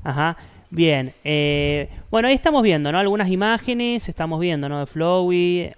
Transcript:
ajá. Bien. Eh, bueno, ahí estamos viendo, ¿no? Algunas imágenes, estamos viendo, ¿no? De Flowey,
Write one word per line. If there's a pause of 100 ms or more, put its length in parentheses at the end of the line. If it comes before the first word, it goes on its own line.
ajá. (340)
Bien. (100)
Eh, (220)
bueno,
ahí
estamos
viendo,
¿no?
Algunas
imágenes,
estamos
viendo,
¿no?
De
Flowey,